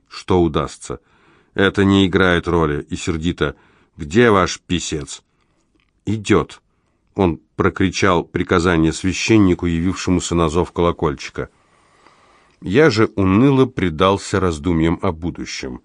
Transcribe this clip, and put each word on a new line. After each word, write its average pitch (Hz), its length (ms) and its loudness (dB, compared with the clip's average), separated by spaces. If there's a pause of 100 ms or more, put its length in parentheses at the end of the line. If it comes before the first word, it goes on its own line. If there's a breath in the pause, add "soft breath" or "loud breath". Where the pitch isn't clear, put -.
что - 360 0
удастся. 71 560 -6 (560 soft breath)
«Это 98 280 0
не 98 220 4
играет 90 420 0
роли», 80 400 0
и 92 80 -8
сердито: 80 600 -4 (420 soft breath)
«Где 92 320 2
ваш 92 300 0
писец?» 78 640 -8 (840)
«Идёт». 101 560 -2 (540)
Он 87 240 0 (160)
прокричал 92 680 0
приказание 85 680 0
священнику, 92 720 0
явившемуся 87 680 -2
на 85 140 2
зов 82 220 -2
колокольчика. 82 800 -4 (1120 soft breath)
Я 143 280 2
же 110 160 2 (100)
уныло 123 500 4
предался 92 760 -2
раздумьям 82 600 0
о 98 100 -2
будущем. 69 720 -10